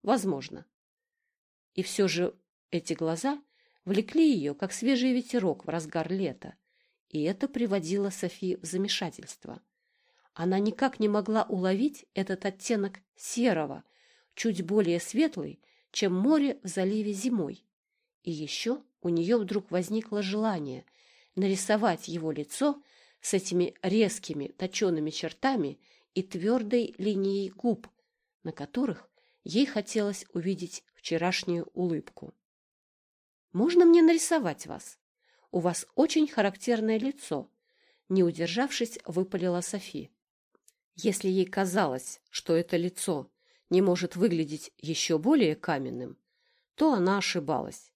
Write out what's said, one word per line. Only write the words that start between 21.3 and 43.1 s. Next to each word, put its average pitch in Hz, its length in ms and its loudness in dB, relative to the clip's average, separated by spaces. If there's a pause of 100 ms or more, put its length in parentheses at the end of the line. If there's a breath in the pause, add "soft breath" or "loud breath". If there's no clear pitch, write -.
нарисовать 196 720 0
его 160 240 -4
лицо 269 500 -2 (400 soft breath)
с - 120 -4
этими 180 480 0
резкими 180 680 0
точеными 175 640 -2
чертами 165 680 -2 (340 soft breath)
и 185 100 -2
твердой 220 720 0
линией 196 520 0
губ, - 380 -2 (560)
на 160 80 -6
которых 220 580 -4 (340)
ей 226 220 2
хотелось 202 680 -4
увидеть 175 500 -4 (200)
вчерашнюю 170 720 -2
улыбку. 170 600 -4 (1160)
"Можно 349 320 6
мне 339 180 10
нарисовать 320 640 4
вас? - 300 -12 (540)
У 180 80 0
вас 170 260 -2 (100)
очень 311 340 4
характерное 220 680 0
лицо", 233 540 -6 (560)
не 185 160 4
удержавшись, 175 840 -2
выпалила 180 540 -2
Софи. 175 520 -10 (840)
Если 190 320 0
ей 185 180 4
казалось, 180 840 -2
что - 260 0
это 170 220 0
лицо 170 520 -4 (400)